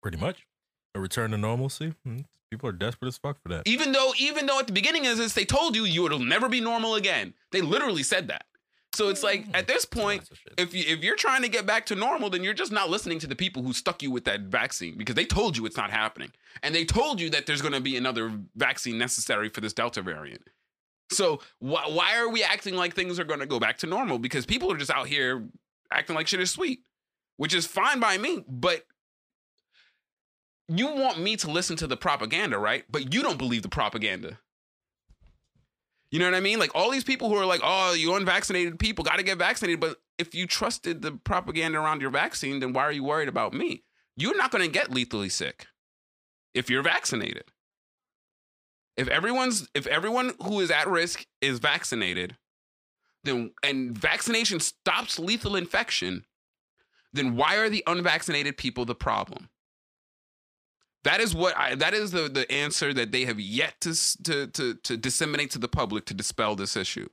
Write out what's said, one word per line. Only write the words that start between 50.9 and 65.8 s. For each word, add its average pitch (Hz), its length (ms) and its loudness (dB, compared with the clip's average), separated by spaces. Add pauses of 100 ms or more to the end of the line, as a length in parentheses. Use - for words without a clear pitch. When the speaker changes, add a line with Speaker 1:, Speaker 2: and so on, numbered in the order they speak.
Speaker 2:
is 131 200 0
vaccinated, 98 760 0 (880)
then, 123 280 -2 (100)
and 131 340 0
vaccination 202 640 2
stops - 580 0
lethal 202 380 -2
infection, 180 720 -2 (840)
then 131 240 0
why 151 200 4
are 220 140 4
the 208 160 -2
unvaccinated 160 720 0
people 123 260 -2
the 117 100 -4
problem? - 540 -4 (1600)
That 165 160 6
is 226 140 2
what 170 220 2
I, 135 200 0
that 156 180 2
is 214 160 0
the, 165 180 0
the 135 220 0
answer 147 420 0
that 117 200 0
they 127 120 2
have 117 140 -2
yet 113 440 -2
to 165 80 -2
s-, - 340 0
to, 143 240 0
to, 127 260 -2
to - 220 -4
disseminate 147 560 0
to 151 60 -6
the 120 100 -4
public 107 380 -2